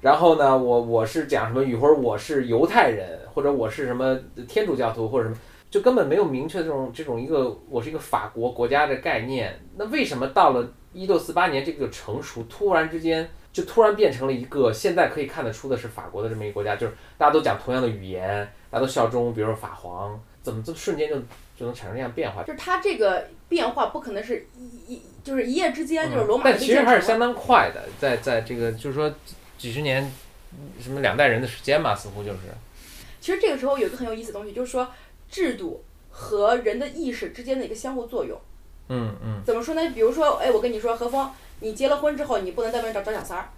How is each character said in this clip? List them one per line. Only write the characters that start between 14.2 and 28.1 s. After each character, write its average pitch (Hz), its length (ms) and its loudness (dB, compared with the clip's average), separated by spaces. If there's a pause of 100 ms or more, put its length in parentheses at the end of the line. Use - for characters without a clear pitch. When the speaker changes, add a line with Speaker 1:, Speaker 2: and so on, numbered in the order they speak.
Speaker 1:
了 135 60 0
一 123 140 -4
个 127 260 2
现 170 240 0
在 160 120 4
可 - 120 -6
以 135 60 -4
看 151 180 -8
得 113 80 -4
出 135 160 -12
的 131 80 0
是 113 100 -8
法 - 180 -12
国 98 180 -8
的 113 80 -4
这 113 40 -6
么 110 80 -8
一 104 60 -6
个 101 60 -10
国 104 100 -4
家， 104 120 -2
就 117 100 -4
是 101 80 -6 (240)
大 151 80 6
家 147 40 8
都 156 120 4
讲 101 200 2
同 123 120 -2
样 131 80 0
的 123 40 0
语 104 180 -4
言， 95 460 -4 (200)
大 - 80 -2
家 - 20 2
都 131 100 0
效 123 180 2
忠， 120 260 0
比 110 80 -4
如 110 60 0
说 113 60 0
法 - 200 -12
皇， 98 440 -10 (220)
怎 - 100 -8
么 113 140 -6
这 165 80 -8
么 156 60 -10
瞬 180 180 -2
间 151 140 -2
就， 147 60 -2 (420)
就 - 80 -8
能 - 80 -6
产 - 140 -14
生 95 60 -8
这 123 60 -6
样 131 120 -6
变 139 200 -4
化？ 95 100 -8
Speaker 2:
就 302 120 -8
是 254 40 -12
它 370 220 -2
这 370 160 0
个 202 320 2 (220)
变 262 200 0
化 - 180 0
不 - 120 -6
可 226 120 -10
能 208 120 -6
是 - 320 -6
一， 247 380 -16
一， - 80 -18 (200)
就 269 140 -4
是 247 80 2
一 247 80 -2
夜 339 200 2
之 285 120 -4
间， 311 260 0
Speaker 1:
嗯。 - 20 -6
Speaker 2:
就 247 80 0
是 214 40 2
罗 208 140 4
马 269 60 -2
就 262 80 8
被 - 60 4
建 262 100 -2
成 233 80 6
了。 277 80 6
Speaker 1:
但 240 100 8
其 - 20 8
实 - 0 -
还 - 20 8
是 - 80 2
相 226 140 4
当 240 140 2
快 180 400 6
的， - 80 -10 (160)
在， 131 180 2